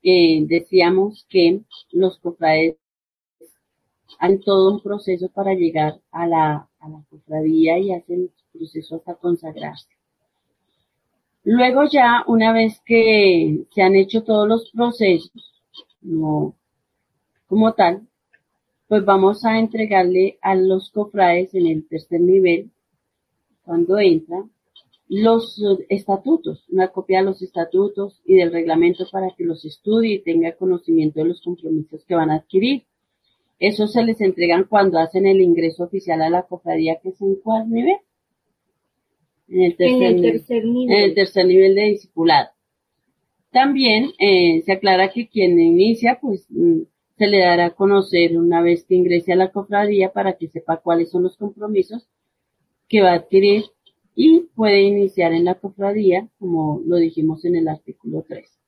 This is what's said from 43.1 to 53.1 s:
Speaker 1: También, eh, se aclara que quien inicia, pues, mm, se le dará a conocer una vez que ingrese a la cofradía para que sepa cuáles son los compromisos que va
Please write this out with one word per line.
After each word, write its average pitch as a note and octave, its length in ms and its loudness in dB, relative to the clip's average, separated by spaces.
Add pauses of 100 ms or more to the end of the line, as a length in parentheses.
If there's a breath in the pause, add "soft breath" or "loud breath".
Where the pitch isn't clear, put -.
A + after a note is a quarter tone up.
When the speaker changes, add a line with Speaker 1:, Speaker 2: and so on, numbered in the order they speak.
Speaker 1:
También, C4 680 0
eh, F3+ 480 2
se G3 60 -2
aclara F#3+ 380 0
que A#3+ 180 -8
quien F3+ 320 2
inicia, A3+ 600 2
pues, G#3 300 -8
mm, E3 320 0 (340)
se G#3 120 0
le G3+ 100 2
dará F3 280 4
a E3+ 80 -4
conocer F#3+ 600 0
una E3+ 240 2
vez E3+ 240 0
que F#3 120 0
ingrese F3+ 360 0
a F3+ 40 2
la F#3+ 160 0
cofradía G3+ 600 -2
para F#3+ 240 -4
que D#3+ 120 -12
sepa E3 300 -8
cuáles E3+ 320 -2
son F3+ 120 -2
los F#3 160 -4
compromisos G#3 720 -6 (800)
que G#3+ 120 2
va F3+ 120 4